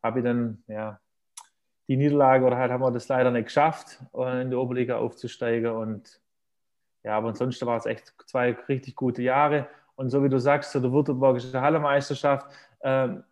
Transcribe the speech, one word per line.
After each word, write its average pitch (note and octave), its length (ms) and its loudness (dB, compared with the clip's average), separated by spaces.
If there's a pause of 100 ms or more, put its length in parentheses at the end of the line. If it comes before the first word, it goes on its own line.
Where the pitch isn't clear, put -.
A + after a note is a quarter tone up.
habe A#2 180 0
ich A#2 40 0
dann, A#2+ 420 -2
ja, G#2+ 320 -10 (880)
die C3 100 -2
Niederlage C3+ 480 6
oder B2 120 2
halt B2+ 160 0
haben B2+ 100 -2
wir B2+ 80 2
das A#2+ 180 -6
leider B2+ 220 2
nicht A#2 160 0
geschafft, - 540 -2 (160)
äh, B2+ 260 -4
in B2+ 80 -6
die B2+ 60 -2
Oberliga B2 400 -2
aufzusteigen A#2 760 -4
und A2 500 -8 (840)
ja, G#2+ 120 -2
aber A2+ 120 -2
ansonsten B2+ 380 -4
war A#2 100 0
es A2+ 100 -4
echt - 280 -8 (120)
zwei B2 300 0 (120)
richtig C3 280 -4
gute B2 260 -2
Jahre C#3+ 460 2 (260)
und C3 160 -6
so C#3 140 2
wie C#3 40 4
du C3 100 2
sagst, C#3+ 340 0
so C3+ 80 -2
der B2+ 120 0
württembergische C3 680 2
Hallenmeisterschaft, C#3+ 880 0 (340)
äh, C3 280 0 (240)